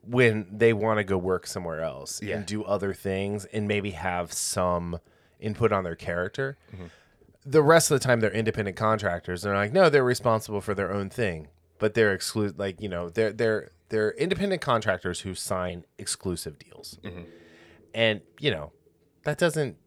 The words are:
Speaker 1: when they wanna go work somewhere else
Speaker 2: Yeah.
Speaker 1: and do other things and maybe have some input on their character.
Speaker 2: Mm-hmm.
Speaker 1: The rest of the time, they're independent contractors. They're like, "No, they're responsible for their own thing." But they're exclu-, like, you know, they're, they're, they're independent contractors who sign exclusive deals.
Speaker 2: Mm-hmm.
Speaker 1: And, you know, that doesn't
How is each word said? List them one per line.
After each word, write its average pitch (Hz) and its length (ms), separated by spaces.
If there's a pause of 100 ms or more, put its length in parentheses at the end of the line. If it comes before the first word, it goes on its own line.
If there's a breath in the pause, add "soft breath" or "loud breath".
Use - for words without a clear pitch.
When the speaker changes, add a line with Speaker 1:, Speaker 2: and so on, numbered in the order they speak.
Speaker 1:
when 113 480
they 110 240
wanna 107 300
go 95 140
work 90 280
somewhere 82 360
else 69 400
Speaker 2:
Yeah. 101 160
Speaker 1:
and 101 80
do 107 180
other 98 300
things 98 520
and 104 220
maybe 104 240
have 90 400
some 87 680 (420 soft breath)
input 107 320
on 95 100
their 82 120
character. 98 640 (160)
Speaker 2:
Mm-hmm. 92 120 (600 loud breath)
Speaker 1:
The 139 160
rest 156 300
of 135 80
the - 60
time, 123 140
they're 107 120
independent 104 460
contractors. 98 640
They're 101 140
like, 104 180
"No, 180 160
they're 143 140
responsible 110 580
for 104 120
their 95 180
own 98 180
thing." 87 380 (320)
But 107 140
they're 104 240
exclu-, 104 400
like, 98 240
you 104 80
know, 87 200
they're, 107 240
they're, 110 360 (200)
they're 107 220
independent 185 500
contractors 101 600
who 95 140
sign 90 500 (120)
exclusive 90 640
deals. - 440
Speaker 2:
Mm-hmm. 90 180 (720 loud breath)
Speaker 1:
And, 110 280 (180)
you 147 120
know, 73 200 (520)
that 147 140
doesn't 151 500